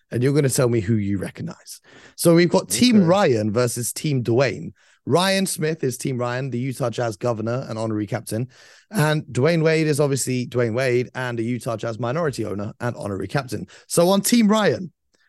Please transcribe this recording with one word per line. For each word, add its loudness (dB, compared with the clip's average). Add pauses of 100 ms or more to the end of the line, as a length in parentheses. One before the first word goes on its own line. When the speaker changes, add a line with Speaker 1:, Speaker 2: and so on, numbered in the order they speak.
(120)
Speaker 1:
and -2
you're 2
gonna 2
tell 2
me 2
who 0
you -2
recognize. -12 (340)
So 4
we've 6
got 0
Team 4
Speaker 2:
Okay. 8
Speaker 1:
Ryan 4
versus 0
Team -2
Dwayne. 0 (340)
Ryan 2
Smith -4
is -2
Team -4
Ryan, -4
the -4
Utah -4
Jazz -4
governor -4
and -8
honorary -4
captain. -6 (420)
And 0
Dwayne 0
Wade 2
is 0
obviously 0
Dwayne -2
Wade 0
and -6
the -4
Utah -4
Jazz -8
minority -4
owner -6
and -4
honorary -6
captain. -6 (220)
So 4
on 4
Team 4
Ryan, 2 (380)